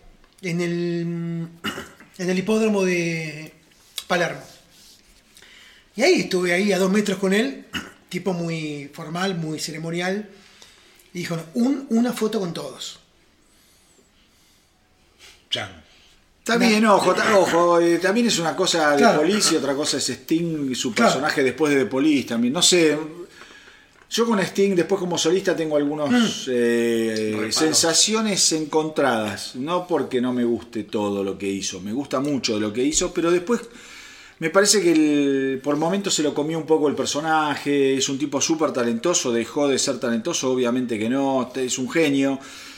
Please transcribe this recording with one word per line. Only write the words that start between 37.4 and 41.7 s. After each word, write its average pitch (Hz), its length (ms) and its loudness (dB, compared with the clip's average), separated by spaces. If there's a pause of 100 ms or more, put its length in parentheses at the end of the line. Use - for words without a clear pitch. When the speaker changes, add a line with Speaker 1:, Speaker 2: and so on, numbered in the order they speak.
Speaker 3:
es 131 140 0
un 139 80 -4
tipo 143 240 -2
súper 156 280 0
talentoso, 120 640 0
dejó 117 340 0
de 131 120 2
ser 123 200 -2
talentoso, 120 540 -2
obviamente 120 460 0
que 110 100 -2
no, 135 460 0
es 127 240 -4